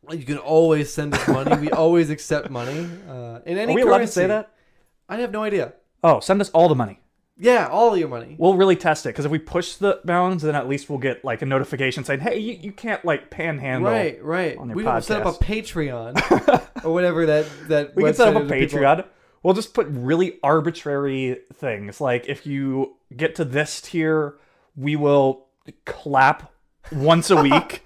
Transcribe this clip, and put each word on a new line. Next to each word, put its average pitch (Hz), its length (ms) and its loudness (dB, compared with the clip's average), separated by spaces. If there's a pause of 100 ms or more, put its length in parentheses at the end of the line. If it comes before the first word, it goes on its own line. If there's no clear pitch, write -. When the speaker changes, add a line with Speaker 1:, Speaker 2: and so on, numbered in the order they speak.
(100)
Speaker 1:
you 156 140 -12
can 139 140 -6
always 156 540 2
send 147 220 -6
us - 140 -2
money. 135 320 2
We 147 100 -4
Speaker 2:
<laughs> - 20 0
Speaker 1:
always 160 380 4
accept 147 400 -4
money, 135 380 -8 (200)
uh, 123 380 -14
in 175 120 -6
any 226 140 -2
Speaker 2:
Are - 20 0
we - 80 2
allowed 214 100 6
to 196 60 6
Speaker 1:
currency. 226 140 0
Speaker 2:
say 185 160 2
that? 214 240 -2 (560)
Speaker 1:
I 190 80 -8
have 233 160 -6
no 214 100 -6
idea. 196 320 -2 (300)
Speaker 2:
Oh, 143 160 4
send 190 200 0
us - 100 -2
all 170 180 6
the 151 60 4
money. 110 260 -4 (380)
Speaker 1:
Yeah, 214 300 2
all 208 280 4
your 156 120 -2
money. 131 300 -12
Speaker 2:
We'll 180 160 4
really 185 220 4
test 156 300 -2
it, 117 80 -4
'cause 143 100 -6
if 147 60 -2
we 156 80 -2
push 170 380 -6
the 196 280 0
bounds, 180 380 0
then 151 120 -2
at 131 140 -4
least 139 220 -6
we'll 143 80 -6
get, 127 260 -4
like, 120 180 -6
a 143 40 -4
notification 135 580 -2
saying, 139 160 -4
"Hey, 208 180 -2
you, 220 220 -6
you 196 120 -14
can't, - 320 -8
like, 156 260 -4
panhandle 139 600 -4
Speaker 1:
Right, 202 320 -2
right. 160 360 -4
Speaker 2:
on - 100 -12
your 113 80 -8
Speaker 1:
We 214 80 -4
will 117 160 0
set 208 220 -4
up 175 120 -2
a - 40 -16
Speaker 2:
podcast." 143 840 -6
Speaker 1:
Patreon - 640 2
Speaker 2:
<laughs> - 0 -
Speaker 1:
or 165 80 0
whatever 170 340 2
that, 151 200 2 (220)
that 147 280 0
Speaker 2:
We - 80 2
can - 100 4
set 233 140 6
up - 60 4
Speaker 1:
website - 20 2
Speaker 2:
a 147 60 2
Speaker 1:
is 139 80 -4
that 135 80 0
people 135 220 0
Speaker 2:
Patreon. 156 240 4 (380)
We'll 185 120 4
just 214 200 -6
put 226 140 0
really 147 560 -2
arbitrary 139 960 -2 (160)
things, 104 460 -8
like, 123 280 -2
if 139 180 -10
you 135 500 -4 (200)
get 160 200 -2
to 170 80 -2
this 143 360 -4
tier, 156 560 -2 (400)
we 147 180 -4
will 143 520 2 (380)
clap 139 680 0 (400)
once 160 380 2
a 160 120 6
week. - 440 2